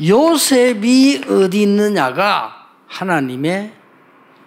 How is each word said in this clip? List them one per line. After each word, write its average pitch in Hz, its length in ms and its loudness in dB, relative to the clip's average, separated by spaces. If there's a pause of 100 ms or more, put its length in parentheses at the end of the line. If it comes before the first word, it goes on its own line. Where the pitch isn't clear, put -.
요셉이 254 1300 2
어디 196 340 0
있느냐가 190 1040 -2 (200)
하나님의 170 840 -6 (760)